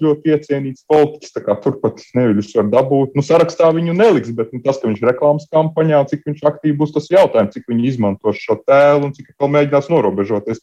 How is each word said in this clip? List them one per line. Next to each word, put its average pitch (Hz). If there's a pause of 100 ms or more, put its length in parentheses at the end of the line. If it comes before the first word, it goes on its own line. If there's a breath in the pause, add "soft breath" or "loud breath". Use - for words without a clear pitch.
ļoti 151
iecienīts 139
politiķis, 151
tā -
kā 104
turpat -
neviļus 110
var 104
dabūt. 135
Nu, 143
sarakstā 165
viņu 170
neliks, 156
bet, 113
nu, 127
tas, 135
ka 117
viņš 101
reklāmas 147
kampaņā, 160
cik -
viņš 147
aktīvi 147
būs, 151
tas 147
jautājums, 127
cik 123
viņi 120
izmantos 104
šo 110
tēlu 143
un 139
cik -
atkal 143
mēģinās 143
norobežoties, 107